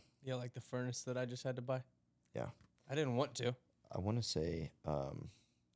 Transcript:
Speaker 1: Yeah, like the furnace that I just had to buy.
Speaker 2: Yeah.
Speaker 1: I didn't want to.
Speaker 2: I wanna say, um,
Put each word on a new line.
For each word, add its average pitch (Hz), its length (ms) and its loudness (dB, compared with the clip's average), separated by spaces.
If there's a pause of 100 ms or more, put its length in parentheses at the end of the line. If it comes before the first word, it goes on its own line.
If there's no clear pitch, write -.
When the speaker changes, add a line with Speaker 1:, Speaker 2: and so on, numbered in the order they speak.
(220)
Speaker 1:
Yeah, 131 140 -2
like 123 180 -4
the 127 60 -8
furnace 123 420 -2
that 123 160 -2
I 127 80 0
just 123 180 -6
had 127 120 0
to 123 60 -4
buy. 131 200 0 (520)
Speaker 2:
Yeah. - 120 -2 (420)
Speaker 1:
I 135 60 -2
didn't 139 220 4
want 139 200 4
to. 123 180 2 (380)
Speaker 2:
I - 60 0
wanna 110 240 2
say, 82 480 0 (160)
um, 71 420 0 (480)